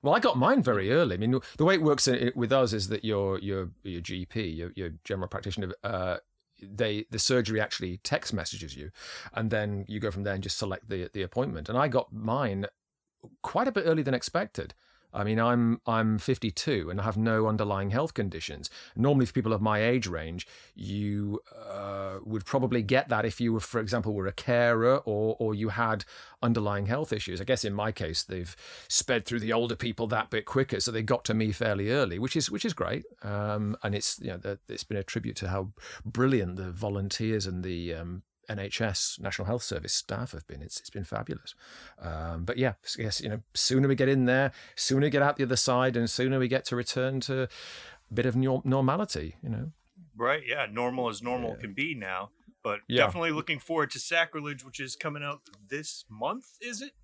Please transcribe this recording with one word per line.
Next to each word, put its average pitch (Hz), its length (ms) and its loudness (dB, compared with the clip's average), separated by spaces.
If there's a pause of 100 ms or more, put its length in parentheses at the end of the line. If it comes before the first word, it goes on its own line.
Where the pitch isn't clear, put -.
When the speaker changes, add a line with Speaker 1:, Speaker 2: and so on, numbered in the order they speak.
Speaker 1:
Well, 143 120 6
I 233 60 6
got 131 180 4
mine 208 260 6
very 107 280 4
early. 143 240 4
I - 20 -2
mean, 120 220 2 (180)
the 147 80 4
way 190 100 6
it 165 60 2
works 147 280 4
i-, 123 260 2
with 120 160 2
us 127 220 6
is 98 160 0
that 107 160 -2
your, 98 340 2
your, 95 320 -4 (120)
your 87 180 -6
G 90 240 -6
P, - 220 -6
your, 82 280 -6
your 90 140 -6 (160)
general 92 240 -4
practitioner, 98 440 -4 (100)
uh, 92 340 -2 (440)
they, 104 500 -2
the 110 80 -4
surgery 110 400 2
actually 95 380 -2
text - 360 -2
messages 82 420 -6
you, 71 140 -12 (440)
and 110 180 -2
then 104 380 -2
you 104 100 -6
go 107 120 -2
from 95 120 -6
there 101 100 -2
and 98 100 -4
just 98 140 -4
select 98 320 -6
the, 92 240 -4
the 101 100 -4
appointment. 101 460 -4
And 113 80 0
I 147 120 4
got 123 240 0
mine 110 540 0 (720)
quite 233 260 0
a 262 40 0
bit 202 140 0
earlier 156 180 4
than 131 100 2
expected. 127 600 -2 (400)
I 104 100 -2
mean, 110 160 2
I'm, 117 460 4
I'm 110 320 4
fifty-two 110 720 0
and 95 100 -2
I 101 40 -2
have 107 140 0
no 110 300 4
underlying 101 440 0
health 143 240 0
conditions. 82 540 -4 (260)
Normally, 131 320 4
for - 60 -8
people 110 200 2
of 101 80 0
my 107 220 2
age 120 240 2
range, 82 400 -6 (260)
you, 101 680 -2 (160)
uh, 98 680 -8
would 107 220 -4
probably 123 360 2
get 127 280 2
that 110 160 2
if 110 140 -4
you 117 140 2
were, 110 60 2
for - 200 -2
example, 107 340 0
were 95 140 -2
a 95 60 -2
carer 120 720 4
or, 110 340 0
or 110 140 2
you 107 160 0
had 110 340 0 (380)
underlying 104 460 2
health 135 260 0
issues. 92 260 -4
I 98 40 -4
guess 127 200 2
in 104 100 -2
my 104 180 0
case, 82 320 -2
they've 90 320 -6 (320)
sped - 380 2
through 120 160 -2
the 110 120 0
older 117 220 2
people 117 320 -2
that 110 240 0
bit 110 140 -2
quicker, 131 340 0
so 120 120 -2
they 110 120 -2
got 120 220 2
to 110 80 0
me 110 180 2
fairly 104 400 0
early, 117 260 0
which 120 180 -2
is, 156 140 2
which 202 160 -4
is 196 80 0
great. - 320 -4 (160)
Um, 104 600 -2
and 101 100 0
it's, - 260 -2
you 127 120 -6
know, 90 60 -8
the, 98 200 -6 (100)
it's 104 160 -8
been 107 140 -4
a 98 60 -2
tribute 113 340 -4
to 95 120 -4
how 95 200 -2 (340)
brilliant 113 520 2
the 92 160 -6
volunteers 101 720 -2
and 90 180 -4
the, 87 300 -4
um, 87 300 -8 (260)
N 107 100 -6
H 101 220 -4
S, - 400 -2
National 98 240 -4
Health 117 180 -2
Service - 300 -4
staff - 400 -4
have 80 140 -12
been. 69 140 -12
It's, - 160 -10
it's - 120 -10
been 95 160 -8
fabulous. - 500 -8 (460)
Um, 82 420 -6
but 117 140 -4
yeah, 123 160 2 (100)
s-, - 160 -8
yes, 110 220 -2
you - 80 -4
know, 107 100 -4 (140)
sooner 131 340 4
we 135 80 6
get 131 140 4
in 135 160 6
there, 131 260 4 (240)
sooner 135 300 4
we 151 40 4
get 139 120 4
out 143 160 4
the 139 80 2
other 123 100 2
side, 127 400 4
and 117 140 2
sooner 131 300 2
we 127 100 2
get 127 160 0
to 123 100 -2
return 131 460 -2
to 131 220 0
a - 680 -12
bit 120 120 2
of 120 100 2
nor-, 131 300 4
normality, 131 760 0
you - 60 -8
know. 120 240 -4 (420)
Speaker 2:
Right, 131 320 0
yeah, 123 240 -2
normal 123 380 0
as 107 160 -4
normal 120 280 -2
Speaker 1:
Yeah. 107 100 -10
Speaker 2:
can 104 120 -8
be 143 220 -4
now. 95 360 -6 (300)
But 104 280 -2
Speaker 1:
Yeah. 120 160 6
Speaker 2:
definitely 165 260 0
looking 151 280 -2
forward 160 320 0
to 135 80 -6
Sacrilege, 147 680 -2
which 135 160 -12
is 131 160 -8
coming 147 260 -6
out 143 160 -6 (300)
this 151 400 -8
month, 139 500 -6
is 233 220 -10
it? 277 100 -12 (120)